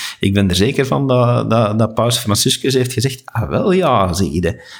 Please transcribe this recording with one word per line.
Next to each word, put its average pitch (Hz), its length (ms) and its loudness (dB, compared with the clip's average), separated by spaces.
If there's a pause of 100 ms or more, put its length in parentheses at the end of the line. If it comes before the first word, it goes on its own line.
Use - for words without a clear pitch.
(200)
ik 98 140 0
ben 101 140 2
er 90 60 0
zeker 127 320 0
van 139 200 -2
dat, 120 440 2
dat, 110 280 2
dat 113 160 0
Paus 117 240 0
Franciscus 107 560 0
heeft 127 180 0
gezegd, 123 320 -4
"Ah, - 240 -6
wel 147 240 0
ja, 127 400 2
zie 82 300 -2
je, 85 200 -4 (180)